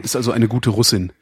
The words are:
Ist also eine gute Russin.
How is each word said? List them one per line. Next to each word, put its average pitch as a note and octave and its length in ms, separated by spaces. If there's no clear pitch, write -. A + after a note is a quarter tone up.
Ist - 140
also A#2+ 160
eine A#2 160
gute A#2+ 220
Russin. G2+ 520